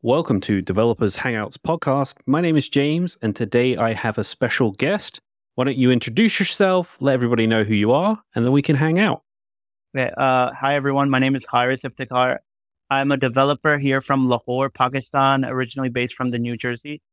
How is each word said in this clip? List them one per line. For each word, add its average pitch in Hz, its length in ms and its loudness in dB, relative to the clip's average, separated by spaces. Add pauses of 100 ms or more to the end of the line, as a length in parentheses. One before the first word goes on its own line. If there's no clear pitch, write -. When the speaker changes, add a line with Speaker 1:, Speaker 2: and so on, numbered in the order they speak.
Speaker 1:
Welcome 120 360 2
to 101 180 -2
Developers 107 560 0
Hangouts 110 400 -6
podcast. 143 600 -2 (100)
My 147 160 0
name 160 160 2
is 139 100 -2
James, 156 540 0
and 107 120 -2
today 120 440 0
I 117 160 0
have 107 240 -4
a 107 40 -4
special 117 500 0
guest. - 460 -4 (360)
Why 127 100 0
don't 131 140 -2
you 127 120 4
introduce 127 480 2
yourself, 185 640 0
let 135 140 2
everybody 120 320 2
know 110 180 4
who 107 80 0
you 104 200 4
are, 196 300 2 (120)
and 117 100 0
then 127 80 2
we 143 80 4
can 143 160 2
hang 160 220 2
out. 196 240 0 (720)
Speaker 2:
Yeah, 131 240 -2
uh, 127 340 2
hi, 139 220 -2
everyone. 139 340 0
My 131 120 2
name 135 140 2
is 127 160 -4
Haris 123 300 0
Iftikhar. 127 560 -2 (540)
I'm 139 220 0
a 139 40 2
developer 135 640 0
here 135 240 0
from 135 260 0
Lahore, 123 400 -2
Pakistan, 135 760 0
originally 127 460 -4
based 123 240 -4
from 127 200 -4
the 120 60 -4
New 120 200 -4
Jersey. 139 420 -8 (120)